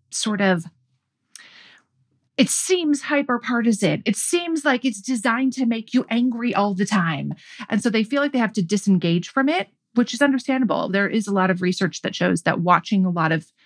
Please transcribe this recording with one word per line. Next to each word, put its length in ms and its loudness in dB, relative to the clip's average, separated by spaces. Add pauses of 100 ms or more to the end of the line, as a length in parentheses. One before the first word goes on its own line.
sort 320 -4
of, 240 2 (1700)
"It 120 4
seems 540 0
hyper-partisan. 1040 0
It 80 0
seems 500 -2
like 180 2
it's 180 -2
designed 520 -2
to 140 -2
make 260 -4
you 160 0
angry 460 -2
all 180 2
the 140 0
time." 480 -2 (340)
And 140 0
so 80 2
they 120 2
feel 200 0
like 80 0
they 80 0
have 140 0
to 100 0
disengage 640 2
from 180 2
it, 220 -2 (260)
which 180 2
is 80 -4
understandable. 680 0
There 200 0
is 160 -2
a 80 -4
lot 160 2
of 140 -2
research 400 -2
that 100 -6
shows 300 0
that 160 0
watching 440 2
a 60 2
lot 220 0
of 200 -4 (140)